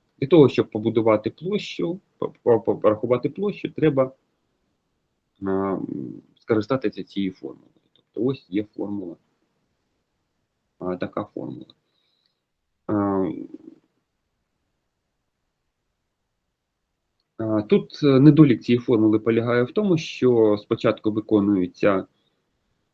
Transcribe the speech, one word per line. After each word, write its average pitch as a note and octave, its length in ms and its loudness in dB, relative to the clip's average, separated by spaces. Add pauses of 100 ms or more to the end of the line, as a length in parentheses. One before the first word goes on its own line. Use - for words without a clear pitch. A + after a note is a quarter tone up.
(180)
Для C#3 100 -4
того, D3+ 200 8
щоб - 220 -2
побудувати A2 600 0
площу, F3+ 720 -6 (180)
по-, - 140 -8 (100)
по-, A2+ 180 4
по-, G#2 160 -2
порахувати A#2+ 520 0
площу, - 420 -8
треба, C3 420 -2 (1300)
е, F#2+ 360 -4 (600)
скористатися G#2+ 680 -4
цією G2 280 -6
формулою. - 380 -18 (220)
Тобто - 360 -8
ось C3+ 220 -8
є G#2 140 -4 (120)
формула. G2 400 -10 (1700)
Е, F2+ 140 -6
така G2+ 280 -8
формула. - 500 -14 (1120)
Е, G#2+ 60 -2 (4000)
е, A2 220 -2
тут, - 400 -2
е, C3+ 180 4
недолік C#3+ 420 6
цієї A#2+ 180 0
формули A2 380 2
полягає A#2 440 0
в B2 100 -6
тому, G3 260 0
що A2+ 640 2
спочатку A2 500 -2
виконуються, G2+ 920 0 (880)